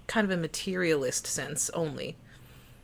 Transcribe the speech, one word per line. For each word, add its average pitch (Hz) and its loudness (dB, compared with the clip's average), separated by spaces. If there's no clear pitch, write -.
kind 220 2
of 196 2
a 185 2
materialist 160 2
sense - -2
only. 151 -2